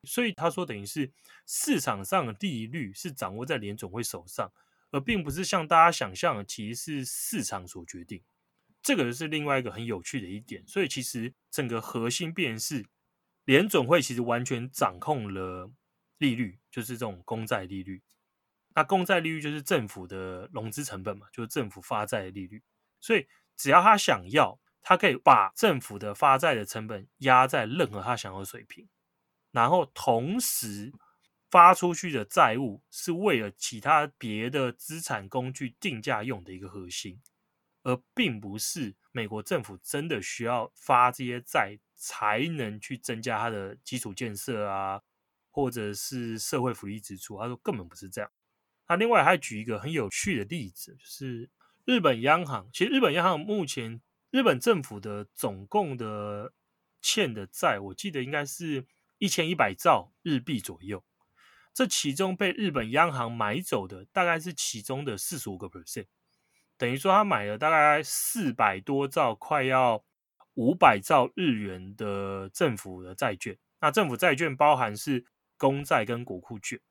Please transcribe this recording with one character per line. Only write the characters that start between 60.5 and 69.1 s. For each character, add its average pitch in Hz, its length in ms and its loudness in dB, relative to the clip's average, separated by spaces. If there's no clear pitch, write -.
左 90 240 -12
右， 95 200 -8
这 254 140 0
其 - 260 -2
中 190 220 0
被 185 160 0
日 202 180 -2
本 117 220 -2
央 156 200 4
行 120 200 -4
买 113 300 0
走 107 260 -2
的 95 180 -14
大 185 200 0
概 165 120 2
是 160 160 -8
其 - 280 -6
中 135 240 -6
的 110 120 -4
四 151 220 -8
十 110 100 -10
五 95 80 -10
个 98 100 -12
percent， 92 400 -12
等 123 160 -2
于 135 60 -2
说 190 160 2
他 208 100 6
买 135 220 2
了 104 120 -4
大 151 120 2
概 151 340 6
四 - 480 -2
百 98 300 2
多 139 260 0
兆， 135 260 2